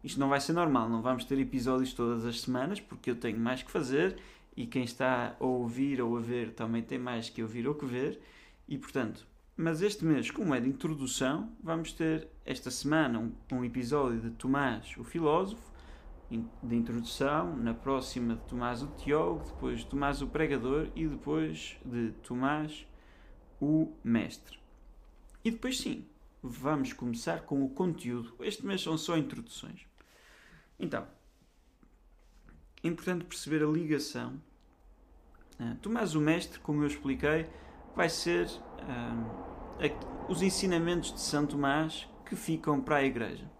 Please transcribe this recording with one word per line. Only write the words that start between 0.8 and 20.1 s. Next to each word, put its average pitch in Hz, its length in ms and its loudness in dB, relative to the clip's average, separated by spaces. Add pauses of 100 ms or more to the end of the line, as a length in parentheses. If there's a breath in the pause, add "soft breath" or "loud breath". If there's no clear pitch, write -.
não 113 140 2
vamos 127 220 2
ter 135 140 2
episódios 131 540 2
todas 117 320 0
as 117 160 -2
semanas, 135 400 0
porque - 300 -6
eu 120 60 0
tenho 117 220 -2
mais 123 240 0
que - 80 -14
fazer 156 480 2 (380 loud breath)
e 120 100 -4
quem 123 180 0
está 123 540 0
a 127 60 -2
ouvir 127 560 2
ou 120 160 2
a 120 40 0
ver 117 320 -2
também 117 300 0
tem 131 160 -4
mais 123 300 -4
que - 140 -6
ouvir 117 260 -2
ou 147 60 4
que 147 120 -2
ver. 127 340 0 (480 loud breath)
E, 143 100 -2
portanto, 117 480 -2 (300)
mas 160 260 2
este 202 220 2
mês, 151 280 4
como 180 200 2
é 127 80 4
de 120 80 2
introdução, 139 840 0 (100)
vamos 165 300 -2
ter 160 360 0 (160)
esta 135 280 -6
semana 143 480 4
um, 113 120 -2 (200)
um 127 120 0
episódio 123 560 2
de 117 100 -4
Tomás, 131 680 0
o 117 60 -8
filósofo, 170 680 2 (580 loud breath)
in-, 117 200 -4 (120)
de 117 140 0
introdução, 135 840 2
na 113 160 0
próxima 123 640 0
de 113 80 -4
Tomás, 120 400 -2
o 147 60 -4
teólogo, 151 560 0
depois 123 360 -4
de 120 60 -12
Tomás, 139 340 0